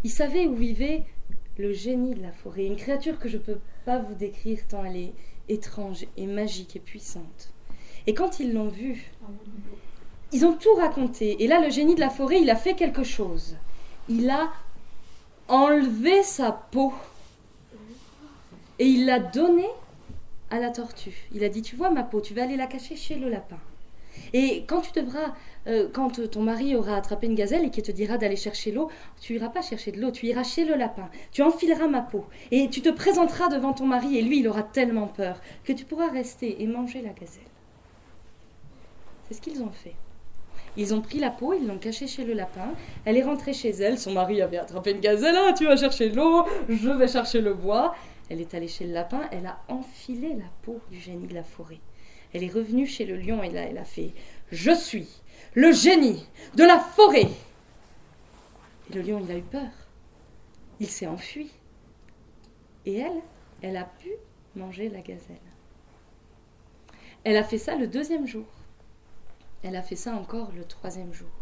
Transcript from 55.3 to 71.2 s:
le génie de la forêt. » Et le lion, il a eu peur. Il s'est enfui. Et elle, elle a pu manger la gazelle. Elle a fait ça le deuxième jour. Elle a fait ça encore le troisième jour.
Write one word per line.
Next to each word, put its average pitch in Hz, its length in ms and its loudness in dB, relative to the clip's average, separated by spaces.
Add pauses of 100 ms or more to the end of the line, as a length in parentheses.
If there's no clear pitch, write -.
le 294 200 10
génie 262 540 6 (300)
de 294 80 12
la 349 160 12
forêt. » 294 480 8 (1600)
Et - 40 -14
le 190 80 -6
lion, 208 200 -4
il 175 80 -8
a 175 60 -6
eu 175 60 -8
peur. 254 280 -8 (1080)
Il 202 80 -6
s'est - 180 -8
enfui. 185 460 -12 (1300)
Et 196 120 -4
elle, 330 220 -6 (420)
elle 190 140 -8
a 180 80 -8
pu - 240 -18 (480)
manger 185 320 -10
la 196 120 -12
gazelle. 170 360 -18 (1900)
Elle 214 140 2
a 214 80 4
fait 214 140 -4
ça 302 180 -4
le 254 100 -2
deuxième 294 400 -4
jour. 220 200 -12 (1160)
Elle 185 140 -8
a 185 60 -6
fait 180 120 -8
ça 226 200 -6
encore 220 420 -8
le 175 80 -12
troisième 185 480 -10
jour. 175 180 -8 (120)